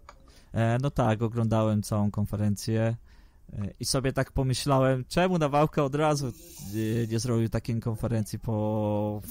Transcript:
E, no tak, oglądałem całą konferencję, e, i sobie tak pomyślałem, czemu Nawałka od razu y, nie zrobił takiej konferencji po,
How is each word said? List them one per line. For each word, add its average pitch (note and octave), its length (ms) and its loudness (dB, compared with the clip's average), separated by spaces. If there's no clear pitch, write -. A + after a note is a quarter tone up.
E, A2+ 280 2
no C#3+ 100 -2
tak, A2+ 300 2
oglądałem A2 600 2
całą G#2 280 0
konferencję, G#2+ 840 0
e, G2+ 160 -6
i A#2 60 -8
sobie C3 280 0
tak - 180 -2
pomyślałem, C3 760 2
czemu F3+ 300 2
Nawałka D3 460 2
od C#3 120 -2
razu D3 360 0
y, A2 360 0
nie A2+ 80 0
zrobił A2+ 300 0
takiej A#2 300 -2
konferencji A2 600 -4
po, G#2+ 920 0